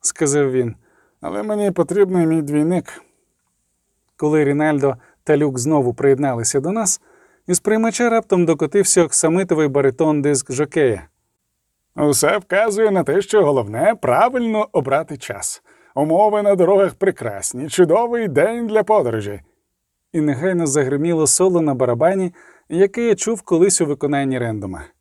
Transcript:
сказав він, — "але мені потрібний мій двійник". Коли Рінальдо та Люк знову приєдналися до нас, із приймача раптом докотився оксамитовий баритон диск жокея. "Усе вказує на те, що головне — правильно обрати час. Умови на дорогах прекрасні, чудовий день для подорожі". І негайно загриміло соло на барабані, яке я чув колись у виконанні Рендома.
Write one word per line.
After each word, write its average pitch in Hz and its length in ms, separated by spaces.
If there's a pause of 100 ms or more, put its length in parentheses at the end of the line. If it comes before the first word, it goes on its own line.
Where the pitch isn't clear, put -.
сказав 143 520
він, — 120 240 (440)
"але 202 220
мені 208 280
потрібний 180 560
мій 160 160
двійник". 151 600 (1120)
Коли 151 280
Рінальдо 143 520 (280)
та 151 120
Люк 143 220
знову 123 360
приєдналися 135 680
до 165 120
нас, 220 280 (460)
із 180 140
приймача 220 500
раптом 202 360
докотився 165 580
оксамитовий 160 640
баритон 143 540
диск 139 300
жокея. 131 560 (880)
"Усе 147 420
вказує 208 520
на 180 140
те, 175 180
що 202 220
головне — 135 560
правильно 220 720
обрати 147 440
час. - 460 (320)
Умови 196 480
на 202 120
дорогах 185 400
прекрасні, 127 760
чудовий 220 600
день 220 380
для 214 160
подорожі". 113 580 (720)
І 165 80
негайно 160 460
загриміло 147 600
соло 180 340
на 147 140
барабані, 156 600 (340)
яке 196 340
я 233 120
чув 214 280
колись 180 380
у 165 60
виконанні 139 520
Рендома. 101 460 (160)